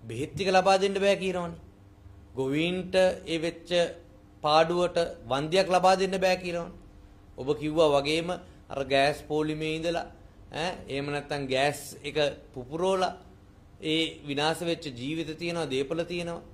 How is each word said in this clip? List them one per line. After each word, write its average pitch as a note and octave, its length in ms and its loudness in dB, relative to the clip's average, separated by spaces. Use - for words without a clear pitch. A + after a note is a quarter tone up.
බෙහෙත් A#2 300 -6
ටික F#3+ 160 -2
ලබා F#3+ 300 6
දෙන්න G3 180 0
බෑ G3 200 4
කියනවනේ. F3 440 -4
ගොවීන්ට E3+ 640 -2
ඒ E3 140 -2
වෙච්ච E3 320 -6
පාඩුවට E3 600 4
වන්දියක් D#3 440 2
ලබා F#3 280 6
දෙන්න F#3+ 200 0
බෑ F#3 200 4
කියනවනේ. F3 360 -6
ඔබ B2+ 200 -8
කිව්වා D3+ 380 4
වගේම D#3 380 2
අර - 200 -6
ගෑස් C#3 380 2
පෝලිමේ D#3 520 -2
ඉඳලා, E3 320 -4
ඈ, E3 220 -4
එහෙම C#3 220 -4
නැත්නම් C#3+ 400 -4
ගෑස් C3+ 340 2
එක C#3+ 180 -8
පුපුරෝලා F3 640 -2
ඒ D#3+ 240 0
විනාශ D3 400 -2
වෙච්ච E3+ 280 -4
ජීවිත C#3+ 420 -6
තියෙනවා, E3+ 380 -4
දේපල C#3 320 -2
තියෙනවා. E3+ 400 -6